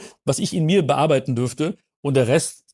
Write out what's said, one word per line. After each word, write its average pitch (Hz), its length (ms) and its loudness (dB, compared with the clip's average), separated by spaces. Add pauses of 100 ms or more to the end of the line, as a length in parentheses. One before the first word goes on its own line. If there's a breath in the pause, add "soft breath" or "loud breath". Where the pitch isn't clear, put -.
(240 loud breath)
was 139 160 0
ich - 140 -4
in 165 120 0
mir 180 200 2
bearbeiten 135 500 0
dürfte 127 400 -4 (260)
und 139 140 -2
der 127 120 4
Rest - 460 -2